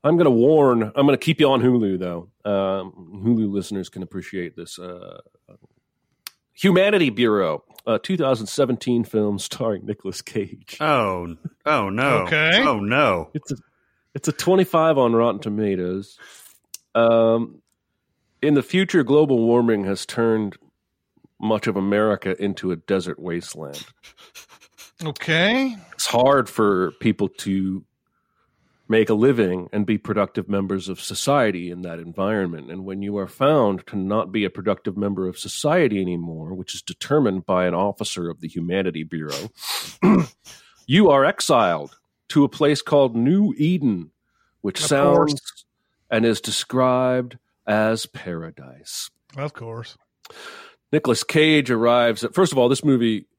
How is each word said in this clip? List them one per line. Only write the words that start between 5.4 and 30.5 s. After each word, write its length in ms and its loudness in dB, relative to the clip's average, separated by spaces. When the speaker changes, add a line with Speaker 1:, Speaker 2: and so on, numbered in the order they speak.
Speaker 1:
Humanity 580 4
Bureau, 540 2
a 120 0
two 180 -4
thousand 300 0
seventeen 580 -2
film 340 -2
starring 460 -6
Nicolas 380 -10
Cage. 580 -10
Speaker 2:
Oh, 540 -2
oh 240 0
no. 320 0
Speaker 3:
Okay. 420 2
Speaker 2:
Oh 160 2
no. 540 0
Speaker 1:
It's 180 -10
a, 40 -6
it's 140 -6
a 40 -2
twenty-five 680 2
on 160 2
Rotten 260 2
Tomatoes. 800 -4
Um, 680 2
in 140 2
the 80 4
future, 400 0
global 420 4
warming 400 2
has 220 -4
turned 500 -2
much 260 -2
of 100 -2
America 680 0
into 280 -4
a 60 -4
desert 420 -4
wasteland. 680 -10
Speaker 3:
Okay. 720 -2
Speaker 1:
It's 140 -6
hard 420 2
for 440 0
people 360 -2
to 560 -4
make 220 4
a 40 4
living 580 2
and 120 -2
be 140 0
productive 500 -4
members 400 -4